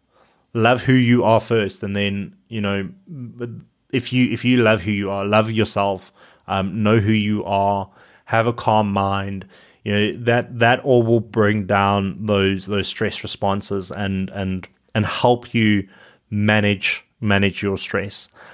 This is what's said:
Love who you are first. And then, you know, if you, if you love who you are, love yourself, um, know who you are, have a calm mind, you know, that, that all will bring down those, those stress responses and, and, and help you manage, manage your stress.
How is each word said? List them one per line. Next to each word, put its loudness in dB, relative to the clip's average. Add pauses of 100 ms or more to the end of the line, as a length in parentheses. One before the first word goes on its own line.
(540)
Love 2
who 2
you 6
are 4
first. -2
And -6
then, -2 (120)
you -8
know, -4 (1040)
if -4
you, 2
if -6
you 4
love 4
who -4
you -2
are, -4
love 2
yourself, -2 (360)
um, -4
know 4
who 2
you 0
are, 0 (360)
have 0
a 0
calm 2
mind, -4 (360)
you -4
know, -2
that, 0
that 4
all 4
will 4
bring 0
down 0
those, 0
those -2
stress -6
responses -4
and, -4
and, -6 (280)
and 0
help -2
you 2 (420)
manage, 0 (160)
manage 0
your -2
stress. -6 (260)